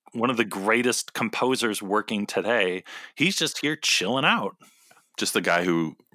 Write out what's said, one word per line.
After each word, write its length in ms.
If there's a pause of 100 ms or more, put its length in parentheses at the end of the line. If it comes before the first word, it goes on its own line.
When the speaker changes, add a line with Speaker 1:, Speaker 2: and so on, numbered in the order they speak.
(140)
Speaker 1:
one 160
of 80
the 80
greatest 680
composers 680
working 460
today. 560 (320)
He's 220
just 220
here 160
chilling 500
out." 300 (640)
Speaker 2:
Just 160
the 80
guy 240
who 320 (180)